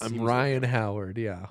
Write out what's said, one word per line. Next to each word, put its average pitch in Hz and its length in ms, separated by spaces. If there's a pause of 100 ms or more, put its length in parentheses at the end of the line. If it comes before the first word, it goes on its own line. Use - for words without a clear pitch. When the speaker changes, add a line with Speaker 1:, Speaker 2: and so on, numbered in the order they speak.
Speaker 1:
I'm 113 100
Speaker 2:
seems 117 100
like 113 80
Speaker 1:
Ryan 127 340
Speaker 2:
him. 120 60
Speaker 1:
Howard, 104 480
yeah. 101 320